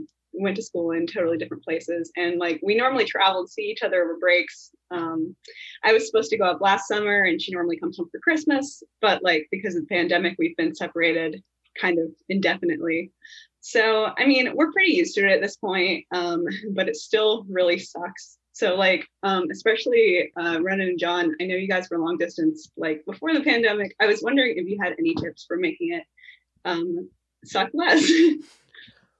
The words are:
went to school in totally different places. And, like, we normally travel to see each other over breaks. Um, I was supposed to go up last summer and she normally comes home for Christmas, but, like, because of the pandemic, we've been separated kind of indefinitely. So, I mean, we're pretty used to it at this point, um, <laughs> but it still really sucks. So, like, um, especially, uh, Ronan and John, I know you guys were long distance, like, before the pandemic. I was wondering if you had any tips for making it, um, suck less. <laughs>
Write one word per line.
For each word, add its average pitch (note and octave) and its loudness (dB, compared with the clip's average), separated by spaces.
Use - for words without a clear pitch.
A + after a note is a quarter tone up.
went F#3+ -2
to A3 -6
school E3+ -4
in E3 -2
totally E3+ -2
different - -8
places. E3 -4
And, F3 -2
like, E3+ -2
we G3 0
normally B3+ 2
travel F#3+ 0
to - -20
see G#3+ -10
each A3 -8
other F#3 0
over E3+ -2
breaks. F3 0
Um, E3 -6
I G#3+ 6
was A3+ 4
supposed - 0
to A3 0
go G3+ 2
up F3+ 2
last G3 2
summer G#3 2
and F3 2
she F#3+ -8
normally E3+ -2
comes - -6
home F3 -6
for D#3 -12
Christmas, D4+ 0
but, G3 2
like, E3 2
because F#3+ -6
of E3 -2
the - -4
pandemic, F3 0
we've E3 -2
been E3 -2
separated E3 -2
kind F3+ 0
of E3 0
indefinitely. F3 -2
So, A3 2
I B3+ 2
mean, C4 4
we're D#4 2
pretty F#4+ 4
used F3+ 2
to G3+ 2
it F#3+ 6
at F#3 4
this G3+ -6
point, F#3 -2
um, F3 -2
<laughs> G#3+ -10
but F#3+ 0
it D3+ -4
still G#3+ 0
really F3+ 2
sucks. - -12
So, F#3 0
like, F#3 2
um, F#3+ 0
especially, A3 2
uh, E3+ -2
Ronan F#3+ 0
and F3+ -4
John, E3+ 0
I F3+ -4
know F#3 -2
you F#3 -4
guys F#3 -2
were E3+ -4
long E3 -2
distance, D#3+ -4
like, D#3 -4
before D#4 0
the C#4+ 2
pandemic. G#3+ 0
I G#3+ 6
was G#3 2
wondering B3+ 2
if F3 -4
you G3+ -4
had F3+ -2
any E3 2
tips D#3+ -6
for - -4
making E4+ -2
it, - -8
um, F3 -4
suck - -2
less. D#4+ 4
<laughs> D#4+ 6